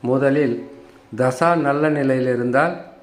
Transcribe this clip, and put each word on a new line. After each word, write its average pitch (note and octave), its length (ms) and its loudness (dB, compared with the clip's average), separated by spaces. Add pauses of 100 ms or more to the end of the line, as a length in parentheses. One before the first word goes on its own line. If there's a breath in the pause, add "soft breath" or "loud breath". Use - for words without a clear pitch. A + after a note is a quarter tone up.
(100)
முதலில் C3+ 460 2 (640 loud breath)
தசா B2+ 300 2 (160)
நல்ல D3 300 0
நிலையில் C3 380 0
இருந்தால் B2+ 400 0 (280)